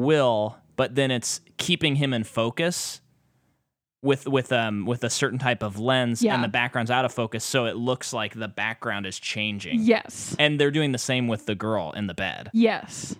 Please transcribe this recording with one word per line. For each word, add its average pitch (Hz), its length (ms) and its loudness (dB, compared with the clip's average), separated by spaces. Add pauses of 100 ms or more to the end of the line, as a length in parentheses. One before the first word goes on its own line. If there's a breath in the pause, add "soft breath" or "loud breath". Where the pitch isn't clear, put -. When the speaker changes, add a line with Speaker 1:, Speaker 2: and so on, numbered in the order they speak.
Speaker 1:
Will, 123 540 4 (200)
but 127 200 0
then 135 140 2
it's - 300 -4 (160)
keeping 160 400 2
him 139 160 2
in 113 120 -2
focus 120 760 -2 (1000)
with, 135 240 2
with, 135 260 0
um, 110 340 2
with 120 180 -2
a 117 60 0
certain 123 280 0
type 123 240 0
of 101 160 -6
lens, 120 440 2
Speaker 2:
Yeah. 214 120 4
Speaker 1:
and 120 80 0
the 117 60 -2
background's 120 420 0
out 127 140 4
of 117 80 0
focus, 113 320 -4
so 123 220 2
it 110 100 -2
looks 123 360 -2
like 107 220 -4
the 110 140 -8
background 104 580 -4
is 95 140 -10
changing. 107 600 -4
Speaker 2:
Yes. - 580 0
Speaker 1:
And 151 180 4
they're 143 140 4
doing 151 180 2
the 127 80 -2
same 127 300 0
with 110 180 -2
the 107 80 0
girl 101 380 -2
in 101 160 -4
the 87 60 -8
bed. - 380 -6
Speaker 2:
Yes. - 680 0